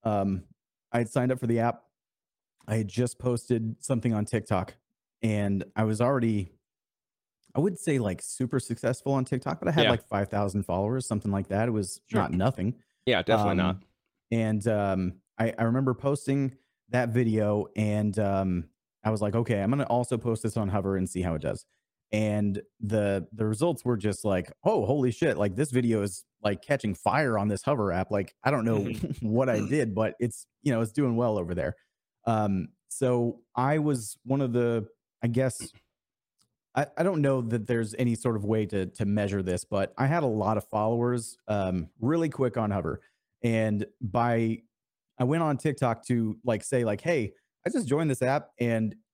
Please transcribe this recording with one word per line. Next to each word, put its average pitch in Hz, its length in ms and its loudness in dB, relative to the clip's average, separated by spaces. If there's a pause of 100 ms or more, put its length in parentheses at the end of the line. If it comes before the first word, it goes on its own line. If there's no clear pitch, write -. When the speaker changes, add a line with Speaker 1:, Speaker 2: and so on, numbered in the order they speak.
Speaker 1:
Um, 98 400 0 (480)
I 120 60 0
had 117 120 0
signed 127 220 0
up 127 60 -2
for 127 80 -6
the 117 140 2
app. 120 220 0 (840)
I 110 100 -2
had 107 120 -2
just 123 300 -2
posted 117 640 -2
something 120 340 0
on 104 120 0
TikTok, 101 500 -2 (460)
and 101 420 0 (120)
I 110 80 2
was 110 160 0
already, 117 520 2 (1000)
I - 60 2
wouldn't 180 200 0
say, 143 180 0
like, 104 240 0
super 127 380 -4
successful 127 520 -2
on 135 120 2
TikTok, 143 340 -4
but 170 100 -2
I 165 40 0
had, 151 120 4
Speaker 2:
Yeah. 127 60 6
Speaker 1:
like, 117 180 0
five 101 200 -2
thousand 101 360 0
followers, 104 420 -2
something 104 260 -2
like 98 160 -2
that. 104 200 0
It 120 40 -2
was 104 340 -4
Speaker 2:
Sure. 110 160 0
Speaker 1:
not 65 100 -2
nothing. 98 440 0 (300)
Speaker 2:
Yeah, 107 160 4
definitely 104 300 2
Speaker 1:
Um, 95 60 0
Speaker 2:
not. 85 180 2 (540)
Speaker 1:
and, 110 380 0
um, 98 440 0 (260)
I, 113 200 0
I 117 60 2
remember 127 300 2
posting 139 600 -2 (340)
that 123 200 2
video, 107 560 2 (100)
and, 107 420 0
um, 95 500 0 (340)
I 107 80 0
was 107 120 -2
like, 104 120 -2
"Okay, 113 280 0
I'm 101 80 0
gonna 139 140 0
also 120 340 -2
post 113 240 -4
this 107 140 -2
on 104 120 -2
Hover 98 280 0
and 92 120 0
see 92 140 -4
how 87 120 -2
it 76 80 -4
does." 58 220 -6 (480)
And 104 480 0 (200)
the, 101 520 2
the 110 140 -2
results 120 380 0
were 123 120 2
just 101 280 -2
like, 95 280 0 (100)
"Oh, 180 220 2
holy 127 260 2
shit, 131 280 0
like, 98 180 0
this 139 140 0
video 117 320 2
is, 101 220 -6 (180)
like, 104 200 -2
catching 117 320 -2
fire 117 440 2
on 101 100 2
this 101 140 -2
Hover 113 300 0
app. 92 180 0
Like, 101 240 -2 (100)
I 131 60 2
don't 131 140 0
know 113 160 2
Speaker 3:
Mm-hmm. - 460 -6
Speaker 1:
<laughs> - 20 -2
what 123 200 2
I 110 120 2
Speaker 3:
<clears throat> 101 80 -4
Speaker 1:
did, 117 260 0
but 107 260 0
it's, 117 260 -4 (160)
you 147 100 0
know, 113 100 2
it's 110 100 -4
doing 127 240 2
well 117 220 2
over 87 160 -2
there." 87 200 -2 (520)
Um, 104 420 0 (200)
so 120 520 0 (160)
I 139 220 2
was 143 460 -2
one 135 180 0
of 123 100 0
the, 117 340 0 (360)
I 117 60 0
guess, 127 440 -2 (1040)
I, 143 120 0 (120)
I 156 40 2
don't 175 200 2
know 135 180 4
that 113 260 -2
there's 113 320 0
any 120 160 2
sort 113 220 0
of 101 80 -4
way 107 220 2
to, 95 200 -2
to 101 200 -4
measure 101 360 0
this, 90 220 -2
but 98 320 -2
I 135 100 0
had 160 160 2
a 143 60 0
lot 107 300 2
of 98 100 -4
followers, 117 720 0 (100)
um, 92 400 -2 (100)
really 160 300 0
quick 127 300 -2
on 107 140 0
Hover. 98 280 -2 (420)
And 110 440 0 (160)
by, 117 600 0 (560)
I 127 60 2
went 156 180 2
on 151 140 0
TikTok 131 520 -2
to, 113 360 0
like, 113 180 0
say, 123 220 0
like, 107 160 0
"Hey, 151 320 0 (340)
I 180 40 -2
just 214 180 -2
joined 151 220 2
this 127 120 0
app 135 280 0 (100)
and 113 340 0 (200)